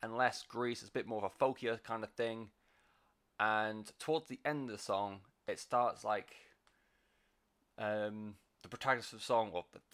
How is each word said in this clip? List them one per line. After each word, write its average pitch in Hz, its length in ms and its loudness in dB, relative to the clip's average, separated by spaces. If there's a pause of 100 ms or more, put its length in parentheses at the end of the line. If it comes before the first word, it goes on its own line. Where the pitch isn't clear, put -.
and 113 140 -4
less 123 260 2
Grease. 120 380 -2
It's 104 80 -16
a - 40 -20
bit 127 140 -2
more 107 160 -4
of 98 80 0
a - 120 2
folkier 123 380 0
kind 113 220 -4
of 104 80 -10
thing. 113 380 -2 (880)
And 107 500 2 (100)
towards 156 280 0
the 127 160 -10
end 143 260 0
of 107 60 -6
the - 60 -10
song, 98 380 0 (280)
it - 120 -2
starts - 440 2
like, 107 320 -2 (1400)
um, 107 580 -2 (260)
the - 60 -18
protagonist 123 460 0
of 110 60 -16
the - 60 -10
song, 113 280 4
well, 87 200 -2
I - 60 -18 (140)